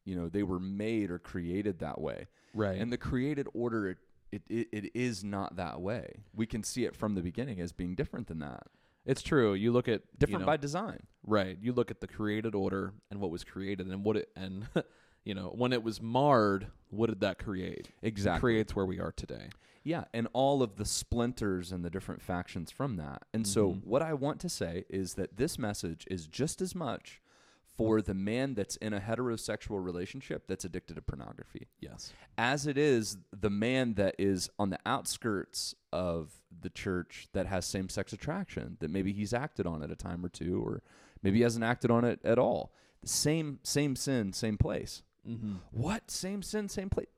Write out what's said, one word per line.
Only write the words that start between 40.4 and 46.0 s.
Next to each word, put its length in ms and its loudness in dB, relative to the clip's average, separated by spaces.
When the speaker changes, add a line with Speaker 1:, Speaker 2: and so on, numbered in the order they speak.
Speaker 1:
or 180 -4
maybe 160 6
he 40 8
hasn't 220 4
acted 260 4
on 140 8
it 200 4
at 140 6
all. 340 2
The 60 -10
same, 540 2
same 320 2
sin, 380 2
same 240 0
place. 460 0
Speaker 2:
Mm-hmm. 260 -4
Speaker 1:
What? 380 -2